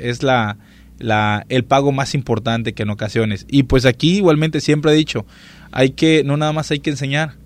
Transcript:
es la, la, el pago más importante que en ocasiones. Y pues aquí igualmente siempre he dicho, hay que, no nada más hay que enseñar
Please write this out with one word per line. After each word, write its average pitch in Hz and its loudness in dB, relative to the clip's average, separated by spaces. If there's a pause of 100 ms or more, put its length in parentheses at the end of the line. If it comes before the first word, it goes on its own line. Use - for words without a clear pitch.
es 120 -6
la, 110 0 (400)
la, 107 0
el 127 0
pago 139 2
más 135 -4
importante 113 -2
que 113 -8
en 104 -2
ocasiones. 107 -4
Y 139 4
pues 127 2
aquí 156 2
igualmente 156 2
siempre 151 2
he 151 6
dicho, 151 0 (460)
hay 131 2
que, 156 2
no 143 0
nada 151 -2
más 156 -4
hay 143 -2
que 156 -4
enseñar 143 -4